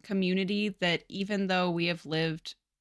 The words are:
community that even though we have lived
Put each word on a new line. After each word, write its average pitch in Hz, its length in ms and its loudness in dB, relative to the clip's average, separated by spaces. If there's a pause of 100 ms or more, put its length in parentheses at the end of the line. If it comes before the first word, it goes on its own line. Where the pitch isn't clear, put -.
community 190 680 0 (100)
that 170 300 0
even 196 380 -2
though 180 220 2
we 170 180 0
have 170 180 -4
lived 160 500 -2 (260)